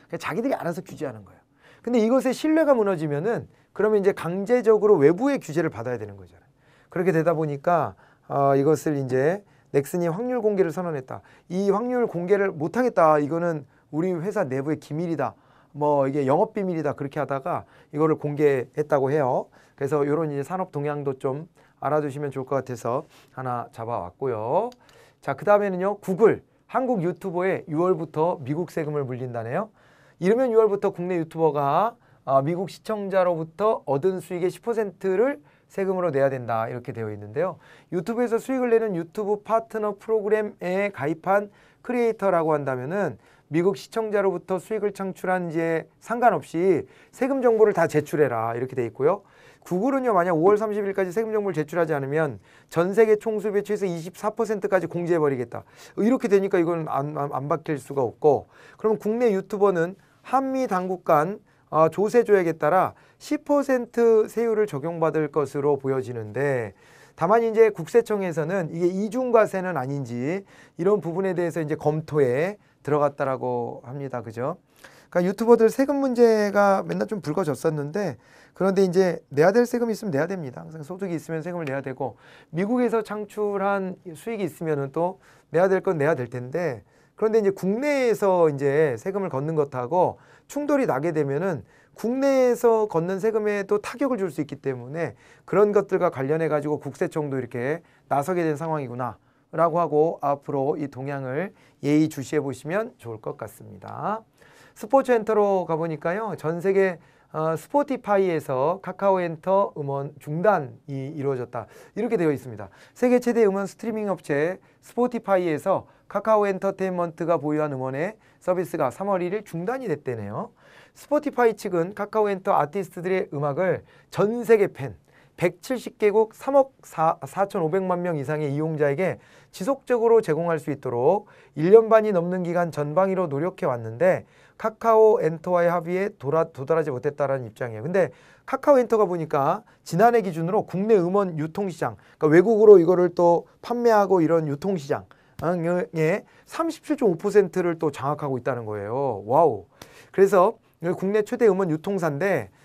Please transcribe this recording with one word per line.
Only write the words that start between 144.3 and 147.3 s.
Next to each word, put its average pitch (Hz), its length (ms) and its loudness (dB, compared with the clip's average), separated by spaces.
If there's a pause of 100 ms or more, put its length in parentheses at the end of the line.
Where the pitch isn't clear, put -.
유통시장 143 560 -4 (920)
의 165 300 0 (220)
삼십칠 320 500 -6
점 240 140 2
오 175 40 2
퍼센트를 180 640 0